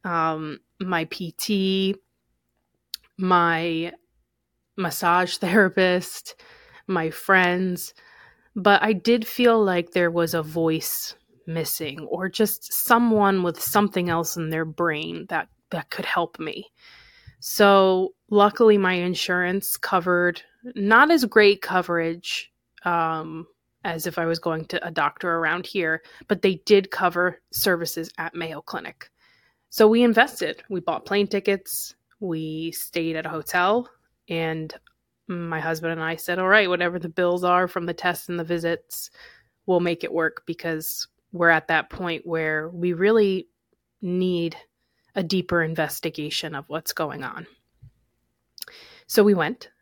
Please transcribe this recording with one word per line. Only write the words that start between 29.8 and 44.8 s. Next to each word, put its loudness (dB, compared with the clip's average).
we 6
invested. 2
We -6
bought -6
plane 0
tickets, -4
we -6
stayed -6
at -8
a -8
hotel, 0
and -4
my -6
husband -4
and -6
I -4
said, -4
"All 0
right, 2
whatever -2
the -8
bills -2
are 2
from -6
the -4
tests -6
and -6
the -6
visits, -6
we'll 2
make -2
it -8
work," -4
because -8
we're 2
at 2
that 0
point -8
where -2
we -4
really 2
need -2